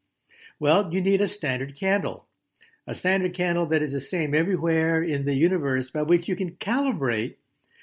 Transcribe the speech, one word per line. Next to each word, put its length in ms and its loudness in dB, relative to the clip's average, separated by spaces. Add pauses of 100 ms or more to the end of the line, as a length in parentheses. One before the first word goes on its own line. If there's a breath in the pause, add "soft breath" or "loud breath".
(600 loud breath)
Well, 320 2
you 80 0
need 180 2
a 80 0
standard 480 -4
candle. 500 -2 (600 loud breath)
A 100 -6
standard 380 0
candle 340 0
that 140 2
is 120 -2
the 80 -2
same 340 -2
everywhere 680 2
in 220 -2
the 120 0
universe, 540 2
by 120 -4
which 260 2
you 80 -2
can 220 -4
calibrate 800 -2 (460 soft breath)